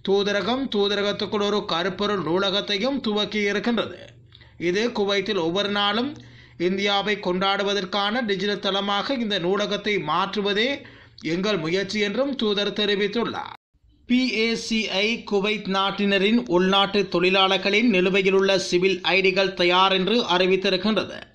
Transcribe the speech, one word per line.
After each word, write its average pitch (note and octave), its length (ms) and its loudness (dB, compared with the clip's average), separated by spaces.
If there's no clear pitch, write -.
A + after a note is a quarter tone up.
தூதரகம் G3+ 640 0
தூதரகத்துக்குள் G3+ 640 -2
ஒரு G#3 240 0
கருப்பொருள் F#3+ 580 -2
நூலகத்தையும் G3 760 -2
துவக்கி G#3 400 -2
இருக்கின்றது. G#3 600 -2
இது G3 340 -2
குவைத்தில் G3+ 460 -2
ஒவ்வொரு F#3 320 -2
நாளும் G#3 480 -2
இந்தியாவை G3 600 0
கொண்டாடுவதற்கான G3+ 1080 -2
டிஜிட்டல் G3+ 340 -2
தளமாக G3+ 540 -2
இந்த G#3+ 260 -2
நூலகத்தை G3+ 640 -2
மாற்றுவதே G3 760 -2
எங்கள் F#3+ 360 -2
முயற்சி F#3+ 420 -2
என்றும் G#3+ 360 -2
தூதர் G3+ 380 -2
தெரிவித்துள்ளார். G3+ 800 -2
பி B3 280 2
ஏ A3+ 220 2
சி A3 340 -2
ஐ A3 340 0
குவைத் G#3 440 -2
நாட்டினரின் G3 800 2
உள்நாட்டு F#3+ 600 2
தொழிலாளர்களின் F#3+ 840 2
நிலுவையிலுள்ள F#3+ 640 4
சிவில் F#3 460 0
ஐ F3+ 200 2
டிகள் F#3+ 320 2
தயார் F#3 380 4
என்று F#3+ 300 2
அறிவித்திருக்கின்றது. F#3 1000 0